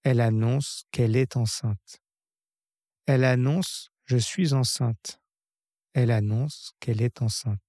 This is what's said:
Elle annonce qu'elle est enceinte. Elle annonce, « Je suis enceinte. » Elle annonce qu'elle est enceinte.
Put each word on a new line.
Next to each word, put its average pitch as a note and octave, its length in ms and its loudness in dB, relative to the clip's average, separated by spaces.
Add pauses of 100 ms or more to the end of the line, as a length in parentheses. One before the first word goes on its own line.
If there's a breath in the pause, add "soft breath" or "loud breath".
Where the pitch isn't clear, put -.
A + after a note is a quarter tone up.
Elle B2 180 2
annonce A2+ 680 0
qu'elle A2+ 260 0
est C3 220 0
enceinte. - 640 -4 (1040)
Elle C3 180 4
annonce, « C3 640 0 (160)
Je B2 140 0
suis D3+ 340 0
enceinte. » B2 680 -2 (760)
Elle A#2+ 160 4
annonce A2 720 -2
qu'elle A2 200 -2
est A#2+ 220 -2
enceinte. G#2+ 460 -4